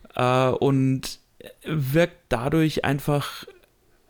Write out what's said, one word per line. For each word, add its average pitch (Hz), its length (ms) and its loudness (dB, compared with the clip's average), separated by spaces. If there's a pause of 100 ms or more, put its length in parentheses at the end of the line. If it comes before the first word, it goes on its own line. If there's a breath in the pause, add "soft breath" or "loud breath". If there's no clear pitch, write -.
(160)
äh, 127 320 2
und 131 680 0 (460)
wirkt 160 520 0 (120)
dadurch 151 560 0
einfach, 143 640 -2 (640)